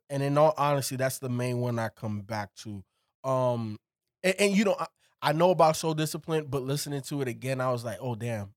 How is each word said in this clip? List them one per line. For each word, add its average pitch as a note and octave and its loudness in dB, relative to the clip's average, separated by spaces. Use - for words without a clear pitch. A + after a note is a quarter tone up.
and C#3 -2
in C#3+ 2
all D#3 6
honesty, C#3 0
that's C3 -2
the C3 -6
main B2 -2
one A#2+ -2
I A2+ -2
come G#2+ -6
back G#2 -6
to. G2+ -12
Um, B2 0
and, F#3+ 2
and, G3+ 4
you A3+ 6
know, F#3+ 2
I, D#3+ -6
I C#3+ 2
know E3 6
about D#3+ 6
Show D#3+ 0
Discipline, D#3 -2
but C3 -2
listening C#3+ -4
to C#3+ -4
it C3 -2
again, B2 -4
I B2+ 0
was A#2+ -2
like, A2 -6
"Oh, B2+ -4
damn, G#2+ -6